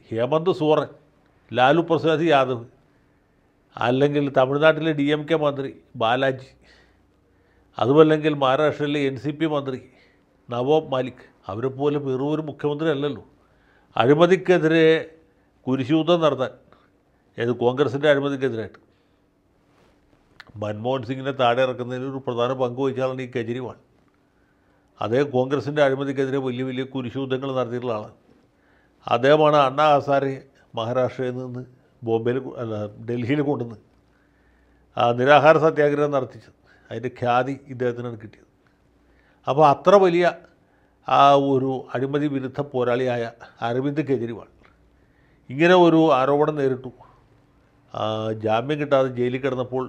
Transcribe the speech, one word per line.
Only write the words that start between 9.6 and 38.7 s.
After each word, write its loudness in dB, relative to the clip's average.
നവാബ് 0
മാലിക്, -6
അവരെ -4
പോലെ 0
വെറും -4
ഒരു -4
മുഖ്യമന്ത്രി -4
അല്ലല്ലോ. -8
അഴിമതിക്കെതിരെ 4
കുരിശുയുദ്ധം 0
നടത്താൻ, -2
ഏത് 0
കോൺഗ്രസിൻ്റെ 0
അഴിമതിക്കെതിരായിട്ട് -4
മൻമോഹൻ -4
സിംഗിനെ -6
താഴെ 2
ഇറക്കുന്നതിന് -6
ഒരു -10
പ്രധാന -2
പങ്ക് -4
വഹിച്ച -4
ആളാണ് -6
ഈ -10
കെജ്രിവാൾ. -8
അതേ 0
കോൺഗ്രസിൻ്റെ -2
അഴിമതിക്കെതിരെ -2
വലിയ -6
വലിയ -6
കുരിശുയുദ്ധങ്ങൾ -6
നടത്തിയിട്ടുള്ള -4
ആളാണ്. -12
അദ്ദേഹമാണ് 4
അണ്ണാ 0
ഹസാരെ 0
മഹാരാഷ്ട്രയിൽ -4
നിന്ന് -12
ബോംബെയിൽ -2
കൊ-, -14
അല്ല, -8
ഡൽഹിയിൽ -2
കൊണ്ടുവന്ന് -6
ആ 2
നിരാഹാര 6
സത്യാഗ്രഹം 0
നടത്തിച്ചത്. -10
അതിൻ്റെ -8
ഖ്യാതി 0
ഇദ്ദേഹത്തിനാണ് -6
കിട്ടിയത്. -20